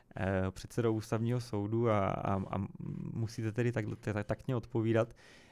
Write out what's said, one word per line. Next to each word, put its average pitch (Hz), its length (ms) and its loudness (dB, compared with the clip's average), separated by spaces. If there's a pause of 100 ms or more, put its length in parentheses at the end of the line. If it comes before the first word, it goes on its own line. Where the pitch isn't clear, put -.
(180)
eh, 95 340 2
předsedou 113 420 0
Ústavního 113 480 0
soudu 113 480 0
a, 101 180 4
a, - 480 0
a 98 100 0 (480)
musíte 110 380 -4
tedy 120 200 0
tak, 113 140 -2 (140)
tak, 104 280 -2
taktně - 280 -2
odpovídat. 113 580 2 (380)